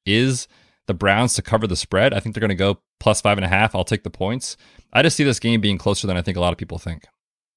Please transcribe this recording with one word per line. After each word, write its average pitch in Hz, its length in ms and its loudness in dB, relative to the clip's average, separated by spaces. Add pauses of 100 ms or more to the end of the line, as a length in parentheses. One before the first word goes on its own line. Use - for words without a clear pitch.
is 123 420 0 (380)
the 101 80 -2
Browns 101 420 2
to - 60 -4
cover 110 240 0
the 92 120 -2
spread. 107 360 2
I 104 60 -2
think 107 160 -6
they're 107 60 -6
gonna 101 120 0
go 98 280 0 (180)
plus 107 220 2
five 101 160 4
and 98 80 -2
a 87 40 -2
half. 101 240 2
I'll 92 120 -2
take - 180 -4
the - 60 -10
points. - 460 -6 (360)
I 127 100 4
just 156 140 2
see 151 80 0
this 135 160 0
game 117 220 0
being 101 160 0
closer 101 280 -2
than 92 120 -2
I 87 40 -2
think 87 160 -6
a 87 40 -2
lot 87 100 2
of 87 80 -6
people 85 180 -10
think. 82 280 -12 (520)